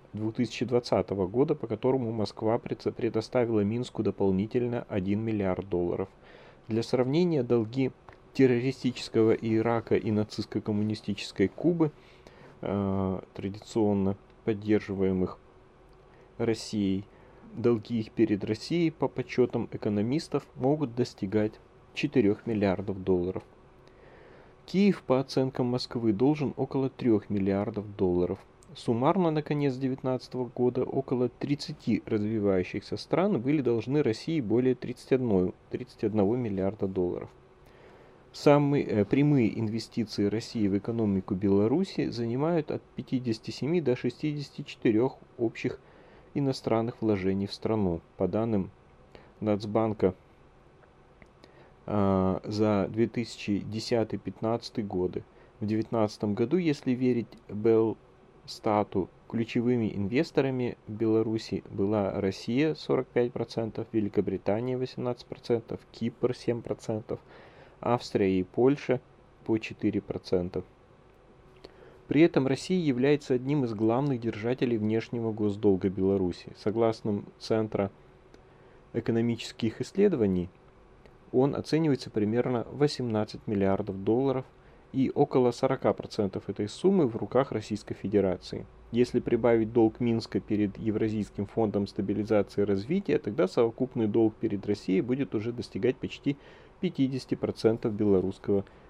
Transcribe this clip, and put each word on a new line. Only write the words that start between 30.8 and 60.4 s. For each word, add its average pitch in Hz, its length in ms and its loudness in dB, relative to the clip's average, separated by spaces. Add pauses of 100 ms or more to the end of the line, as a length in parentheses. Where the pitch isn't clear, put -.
около 123 440 -2
тридцати 139 760 -2
развивающихся 104 920 0
стран 170 440 0
были 143 220 0
должны 120 420 0
России 123 360 -2
более 123 360 2
тридцати - 400 -4
одной, 98 380 2 (160)
тридцати - 360 -6
одного 104 300 2
миллиарда 101 500 -2
долларов. 92 420 -2 (1040)
Самые, 143 520 4
э, 104 220 2
прямые 139 520 4
инвестиции 110 680 -2
России 104 420 0
в 98 80 2
экономику 104 580 0
Беларуси 107 760 2
занимают 135 600 -2
от - 120 -6 (120)
пятидесяти 123 560 -4
семи 160 300 -2
до 123 160 0
шестидесяти 147 640 -6
четырех 127 560 0 (220)
общих - 420 -4 (540)
иностранных 120 680 -2
вложений 98 460 0
в - 80 -8
страну. 104 480 0 (160)
По 95 100 2
данным 104 420 0 (720)
Нацбанка, 107 760 0 (1700)
а, 95 580 0
за 104 460 0
две 110 160 0
тысячи 104 540 -4
десятый-пятнадцатый 110 1200 -4
годы. 92 400 -4 (360)
В 107 60 -4
девятнадцатом 107 680 0
году, 123 240 0
если 147 320 0
верить 123 380 0 (200)
Белстату, 107 1600 0 (200)
ключевыми 117 680 0
инвесторами 127 800 -2 (100)